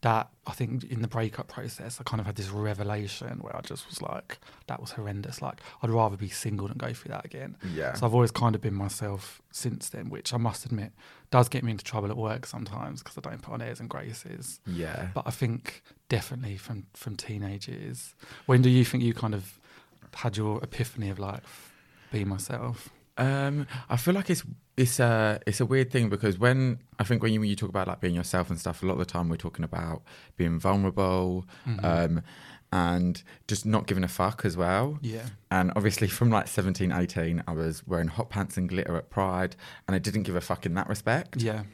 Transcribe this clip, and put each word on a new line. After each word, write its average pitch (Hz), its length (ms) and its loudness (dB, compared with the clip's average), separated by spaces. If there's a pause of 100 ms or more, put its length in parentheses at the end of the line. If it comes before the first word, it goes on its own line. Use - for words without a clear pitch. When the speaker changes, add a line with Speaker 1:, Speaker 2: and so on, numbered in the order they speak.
Speaker 1:
that 113 260 2 (180)
I - 60 -10
think 123 320 -4
in 113 180 -4
the 117 60 -2
breakup 113 400 -4
process, 117 520 -12
I 127 40 -14
kind 113 160 -2
of 95 60 -4
had 101 100 -4
this 98 140 -6
revelation 104 880 -4
where - 160 -10
I - 60 -8
just - 260 -12
was - 120 -12
like, - 380 -10 (300)
"That - 120 -6
was 117 120 -12
horrendous. 104 500 -6
Like, - 180 -8 (220)
I'd 113 80 0
rather 110 260 4
be 98 120 -6
single 101 400 -4
than - 100 -6
go 120 140 -6
through - 180 -12
that - 140 -8
again." 131 320 -12 (180)
Speaker 2:
Yeah. - 200 -2
Speaker 1:
So 120 120 0
I've 113 80 4
always 120 160 8
kind 113 240 2
of 110 60 -2
been 104 140 -2
myself 98 760 -6
since - 380 -6
then, - 200 -10
which - 240 -6
I 123 40 0
must 117 300 0
admit 110 260 -4 (400)
does 123 160 10
get 127 160 -2
me 117 80 0
into 101 120 -6
trouble 101 260 -2
at 113 60 -2
work 110 300 -4
sometimes 120 560 -10
'cause - 160 -14
I - 40 -14
don't - 200 -12
put - 120 -12
on 120 60 -6
airs 117 200 -10
and 117 100 -12
graces. - 760 -12
Speaker 2:
Yeah. 85 480 -6
Speaker 1:
But - 120 -4
I - 60 -6
think 117 500 -4 (260)
definitely 117 500 -4
from, 101 360 -10
from 107 220 -10
teenage 101 500 -6
years. 123 480 -12 (320)
When 127 160 10
do 127 80 10
you 127 140 10
think 127 180 2
you 117 120 4
kind 107 200 -2
of 95 240 -8 (560)
had 104 220 -2
your 107 260 0
epiphany 117 480 -4
of, 95 80 -6
like, 98 240 -6 (680)
"Be 107 120 0
myself"? 113 640 -4 (300)
Speaker 2:
Um, 139 480 2 (240)
I 117 60 2
feel 170 180 4
like 196 160 0
it's, 170 140 0 (320)
it's 123 240 4
a, 110 440 4
it's 107 160 0
a 123 60 4
weird 131 240 2
thing 117 180 4
because 101 300 2
when, 127 400 4 (220)
I 104 40 4
think 117 160 4
when 110 120 4
you, 110 80 2
when 107 80 2
you 101 80 2
talk 95 120 -2
about, 92 200 0
like, 90 120 -4
being 90 140 2
yourself 87 340 0
and 85 120 -2
stuff, 87 200 -4
a 92 60 -2
lot 92 60 2
of - 80 0
the 90 60 2
time 87 220 -2
we're 82 80 0
talking - 280 -4
about 82 380 -4 (340)
being 85 240 2
vulnerable, 92 840 2 (220)
Speaker 1:
Mm-hmm. 98 180 -2
Speaker 2:
um, 82 380 4 (480)
and 90 500 2 (280)
just - 180 -2
not 107 220 2
giving 95 160 2
a 90 40 0
fuck - 360 0
as 87 120 2
well. 101 460 2
Speaker 1:
Yeah. 113 240 -6 (240)
Speaker 2:
And 92 240 4
obviously 104 320 4
from, 117 240 4
like, 110 160 4
seventeen, 92 460 2
eighteen, 85 560 0
I 85 60 -4
was 80 340 -2
wearing 85 200 2
hot 113 220 -4
pants 101 260 -2
and 92 120 0
glitter 87 280 -2
at - 140 -6
Pride, 92 460 2 (320)
and 95 80 2
I - 20 4
didn't 104 240 0
give 90 140 0
a 87 40 2
fuck - 240 -4
in 85 100 0
that 98 140 0
respect. 117 540 0
Speaker 1:
Yeah. 110 320 0